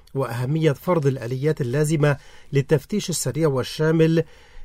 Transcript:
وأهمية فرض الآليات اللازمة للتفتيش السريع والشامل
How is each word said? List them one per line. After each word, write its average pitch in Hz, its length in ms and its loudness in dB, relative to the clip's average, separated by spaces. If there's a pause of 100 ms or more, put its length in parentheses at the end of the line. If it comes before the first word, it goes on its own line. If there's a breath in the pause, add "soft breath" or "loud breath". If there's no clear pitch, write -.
(140 soft breath)
وأهمية 135 580 0
فرض 165 340 0
الآليات 131 540 -2
اللازمة 147 560 0 (360 loud breath)
للتفتيش 147 580 0
السريع 147 380 -2
والشامل 160 760 2 (400 soft breath)